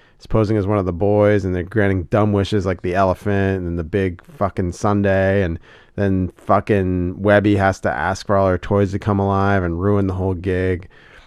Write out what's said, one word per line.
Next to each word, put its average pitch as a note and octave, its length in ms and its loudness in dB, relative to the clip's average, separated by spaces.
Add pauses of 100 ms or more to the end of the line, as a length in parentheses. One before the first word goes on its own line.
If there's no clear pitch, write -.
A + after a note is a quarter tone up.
(200)
is - 60 -20
posing A2 320 0
as F#2+ 80 0
one G#2 140 0
of F#2 80 -2
the F#2 60 -2
boys, G#2 520 2
and F#2 100 -2
they're F2+ 60 -2
granting F#2+ 440 0
dumb G#2+ 280 0
wishes G2+ 320 0
like F#2 160 -4
the F2+ 140 -4
elephant G2 720 0
and E2+ 100 -4
the E2+ 60 -4
big F2+ 420 -2
fucking F#2 460 -4
sundae, G2 720 0
and E2 160 -4 (360)
then F#2+ 420 0
fucking F#2 840 -2
Webby G#2 340 4
has G2 260 0
to F#2+ 100 -2
ask E2 340 -4
for G2+ 100 0
all G2 120 2
her F2+ 100 2
toys G2+ 360 0
to G2+ 60 -6
come G2 200 0
alive G2 420 2
and E2+ 180 -4
ruin G2+ 280 0
the F#2 80 -4
whole F#2 180 -2
gig. F#2 540 -2 (400)